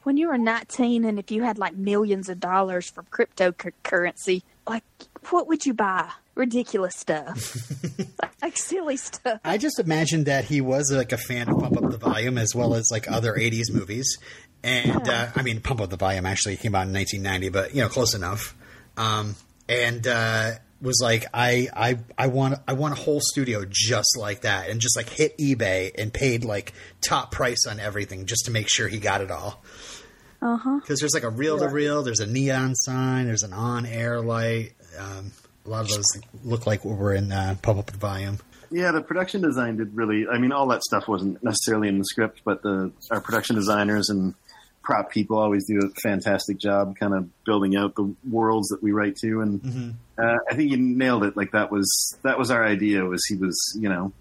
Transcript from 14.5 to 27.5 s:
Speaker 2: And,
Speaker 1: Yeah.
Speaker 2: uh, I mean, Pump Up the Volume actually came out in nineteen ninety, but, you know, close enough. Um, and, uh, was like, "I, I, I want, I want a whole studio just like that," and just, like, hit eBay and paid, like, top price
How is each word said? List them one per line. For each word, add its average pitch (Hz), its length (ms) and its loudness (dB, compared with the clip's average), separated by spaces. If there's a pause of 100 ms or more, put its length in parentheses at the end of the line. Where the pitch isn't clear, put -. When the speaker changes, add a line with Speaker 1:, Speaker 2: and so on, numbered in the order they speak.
Speaker 2:
And, 120 440 0
Speaker 1:
Yeah. 120 280 0
Speaker 2:
uh, - 40 2
I - 20 0
mean, 113 180 -2
Pump 113 220 -2
Up 95 80 -2
the 92 80 -6
Volume 95 300 0
actually 98 280 -2
came 104 200 -2
out 95 100 2
in 95 80 -2
nineteen 98 300 -2
ninety, 95 260 0
but, 95 240 -2
you 139 80 2
know, 107 80 2
close 123 240 0
enough. 98 420 -4 (400)
Um, 107 400 -2 (320)
and, 120 380 0
uh, 113 460 2 (320)
was 127 180 2
like, 113 320 2
"I, 123 420 4
I, 120 220 2 (180)
I 135 120 2
want, 135 400 2
I 135 60 -2
want 143 200 0
a 139 80 -6
whole 147 200 2
studio 117 460 0
just 107 520 2
like 104 220 -4
that," 95 280 0
and 113 100 -2
just, 117 160 2
like, 120 140 -4
hit 151 300 2
eBay 104 580 2
and 107 160 -4
paid, 120 320 0
like, 104 280 -4 (280)
top 139 300 0
price 123 360 0